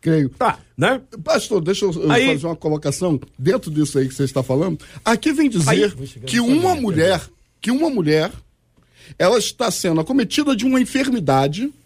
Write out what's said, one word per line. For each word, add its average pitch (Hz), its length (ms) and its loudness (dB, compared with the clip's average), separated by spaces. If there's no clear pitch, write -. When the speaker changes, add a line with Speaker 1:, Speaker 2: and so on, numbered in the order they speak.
Speaker 1:
Creio. 156 300 2
Speaker 2:
Tá, 220 280 -2
né? 233 240 0
Speaker 1:
Pastor, 214 400 0
deixa 190 220 -2
eu, 190 80 0
eu 156 180 -2
Speaker 2:
Aí 247 160 4
Speaker 1:
fazer 151 200 -2
uma 165 100 -4
colocação 151 640 -2
dentro 175 320 0
disso 147 300 0
aí 131 80 0
que 135 60 -10
você 143 100 -2
está 135 180 -2
falando. 151 380 -2
Aqui 233 280 2
vem 285 160 2
dizer 170 220 0
Speaker 2:
Aí, 208 160 4
vou 135 180 -6
chegar 127 220 -16
Speaker 1:
que 226 140 0
Speaker 2:
nessa 240 120 2
Speaker 1:
uma 349 180 2
Speaker 2:
linha, 302 120 0
Speaker 1:
mulher, 175 380 2
Speaker 2:
perdão. - 140 -20
Speaker 1:
que 214 100 -2
uma 302 180 2
mulher, 165 440 0
ela 196 220 4
está 226 320 -4
sendo 165 300 0
acometida 269 560 0
de 208 80 -6
uma 262 160 2
enfermidade 220 920 0